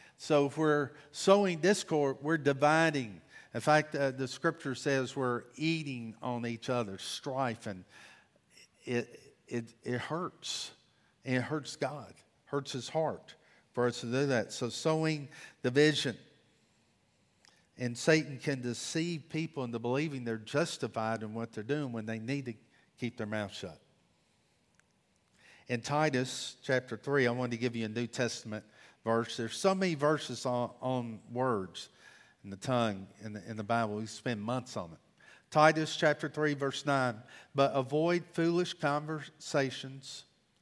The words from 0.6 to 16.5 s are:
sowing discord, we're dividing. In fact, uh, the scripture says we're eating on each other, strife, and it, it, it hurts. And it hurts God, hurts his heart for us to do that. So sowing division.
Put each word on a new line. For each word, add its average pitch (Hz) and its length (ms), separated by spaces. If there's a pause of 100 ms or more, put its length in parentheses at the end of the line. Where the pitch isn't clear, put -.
sowing 196 480
discord, 151 640
we're 156 160
dividing. 143 840 (320)
In 117 80
fact, 151 360
uh, 139 160
the 127 160
scripture 151 480
says 131 400
we're 123 280 (120)
eating 143 680
on 120 240
each 117 240
other, 110 280
strife, 131 680
and 92 180 (1000)
it, - 500 (140)
it, 117 340
it 120 160
hurts. - 720 (540)
And 131 120
it 127 60
hurts 139 340
God, 123 380 (300)
hurts 143 280
his 127 160
heart 151 460 (380)
for 123 160
us 117 120
to 123 60
do 131 200
that. 123 260
So 123 160
sowing 156 600 (340)
division. 139 540 (1600)